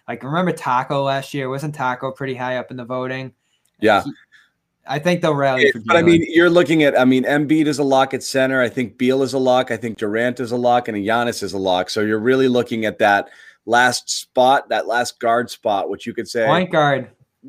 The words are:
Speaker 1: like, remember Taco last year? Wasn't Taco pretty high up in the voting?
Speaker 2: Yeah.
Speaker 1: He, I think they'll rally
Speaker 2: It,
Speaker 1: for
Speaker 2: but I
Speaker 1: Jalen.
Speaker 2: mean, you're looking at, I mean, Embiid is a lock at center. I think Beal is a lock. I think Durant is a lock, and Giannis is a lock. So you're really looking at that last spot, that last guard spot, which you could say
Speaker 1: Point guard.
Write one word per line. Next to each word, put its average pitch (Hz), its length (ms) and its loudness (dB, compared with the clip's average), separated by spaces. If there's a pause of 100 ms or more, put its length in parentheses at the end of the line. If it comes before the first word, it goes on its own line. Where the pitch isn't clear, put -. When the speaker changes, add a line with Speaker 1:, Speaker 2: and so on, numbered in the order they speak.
Speaker 1:
like, 117 160 -12
remember 160 300 -2
Taco 135 500 -2
last 135 320 -4
year? 135 140 -6
Wasn't 143 260 -6
Taco 127 380 -6
pretty 135 220 -8
high 127 220 -6
up 123 140 -8
in 131 60 -14
the 123 80 -12
voting? 127 480 -8 (480)
Speaker 2:
Yeah. 101 240 4
Speaker 1:
He, 95 80 -8 (760)
I 139 120 -6
think 175 220 -2
they'll 160 140 0
rally 135 300 0
Speaker 2:
It, 139 80 4
Speaker 1:
for 117 140 -8
Speaker 2:
but 170 100 2
I 170 60 4
Speaker 1:
Jalen. 170 40 4
Speaker 2:
mean, 170 220 4
you're 170 220 4
looking 170 340 4
at, 131 140 4
I 127 60 4
mean, 127 200 4
Embiid 147 420 2
is 143 120 -2
a 143 60 0
lock 135 300 2
at 123 80 -6
center. 131 400 0
I 117 80 0
think 120 260 -6
Beal 131 260 2
is 123 120 -2
a 135 40 0
lock. 127 320 2
I 117 60 -4
think 107 220 -8
Durant 113 420 -2
is 117 120 -6
a 123 40 -4
lock, 120 320 2
and 110 80 -6
Giannis 113 460 -2
is 92 100 -8
a 101 60 -6
lock. 92 320 0
So 110 100 -4
you're 107 180 0
really 131 300 2
looking 117 380 -2
at 104 140 -4
that 101 280 4 (380)
last 120 420 2
spot, 127 600 0
that 107 160 -2
last 117 340 -4
guard 120 300 0
spot, 98 400 -4
which 98 160 -10
you 117 80 -10
could 110 140 -8
say 113 180 -2
Speaker 1:
Point 175 260 0
guard. 143 380 0 (380)